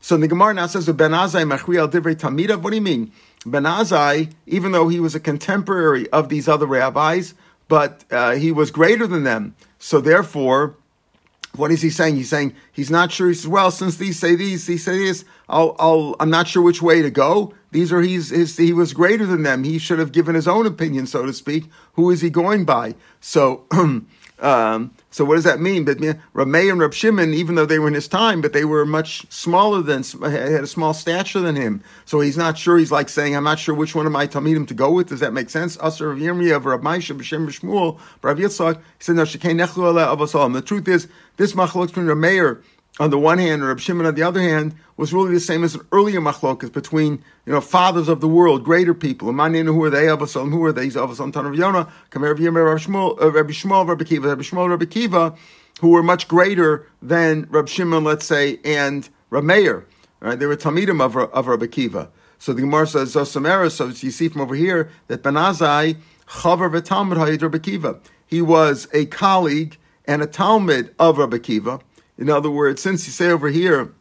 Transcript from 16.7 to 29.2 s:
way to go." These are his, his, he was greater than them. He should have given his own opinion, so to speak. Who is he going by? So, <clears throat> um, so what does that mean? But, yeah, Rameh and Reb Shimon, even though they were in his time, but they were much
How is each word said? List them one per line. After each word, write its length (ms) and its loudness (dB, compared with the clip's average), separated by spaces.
way 220 4
to 80 0
go." 440 0
These 220 0
are 80 2
his, 300 -2
his, 260 0
he 160 4
was 220 0
greater 320 2
than 160 0
them. 200 0
He 160 -2
should 200 -2
have 140 -2
given 220 2
his 140 0
own 160 2
opinion, 420 -4
so 200 -6
to 80 -6
speak. 300 -6
Who 160 2
is 120 2
he 80 0
going 340 2
by? 300 0
So, 500 0
<clears throat> 680 -2
um, 560 0
so 160 -2
what 80 4
does 100 2
that 160 2
mean? 240 0
But, 160 -2
yeah, 140 -2
Rameh 380 2
and 80 0
Reb 140 2
Shimon, 400 2
even 220 -2
though 100 2
they 120 2
were 100 2
in 40 0
his 160 -4
time, 320 2
but 140 -2
they 100 2
were 220 2
much 440 -4